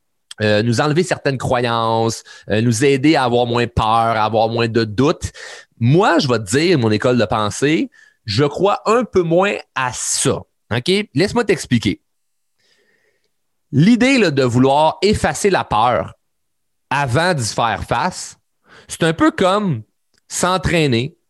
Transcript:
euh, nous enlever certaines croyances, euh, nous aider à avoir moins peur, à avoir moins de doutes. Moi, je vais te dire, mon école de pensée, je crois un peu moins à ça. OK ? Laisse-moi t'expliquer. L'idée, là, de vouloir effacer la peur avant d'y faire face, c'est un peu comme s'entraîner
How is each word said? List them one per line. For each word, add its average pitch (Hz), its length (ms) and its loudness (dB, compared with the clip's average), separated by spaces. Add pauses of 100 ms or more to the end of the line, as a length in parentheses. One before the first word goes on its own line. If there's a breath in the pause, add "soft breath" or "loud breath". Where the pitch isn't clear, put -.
(420)
euh, 107 200 2
nous 117 200 0
enlever 151 200 0
certaines 139 360 -4
croyances, 113 880 -2 (260 loud breath)
euh, 107 100 0
nous 117 240 0
aider 139 320 2
à 135 80 0
avoir 120 220 0
moins 117 200 0
peur, 113 200 0
à 113 400 2
avoir 110 240 0
moins 117 180 -2
de 117 160 0
doutes. 123 480 -2 (480 loud breath)
Moi, 185 380 4
je 165 100 -2
vais 120 120 2
te 110 40 -10
dire, 151 340 2
mon 113 120 2
école 123 260 0
de 117 80 2
pensée, 135 640 -2 (380 soft breath)
je 113 180 0
crois 185 400 -2
un 226 200 2
peu 190 180 -2
moins 180 320 0 (200)
à 127 200 -4
ça. - 480 -4 (320)
OK ? 127 160 -2 (240)
Laisse-moi 208 300 0
t'expliquer. 120 580 -2 (1700)
L'idée, 233 480 4
là, 185 140 2
de 135 100 0
vouloir 135 580 2
effacer 196 480 0
la 165 140 0
peur 107 520 0 (760)
avant 143 440 0
d'y 123 120 -4
faire 107 380 -2
face, - 520 -6 (520 soft breath)
c'est - 160 -6
un 165 80 2
peu 311 180 2
comme 185 520 0 (440)
s'entraîner 160 880 -2 (140)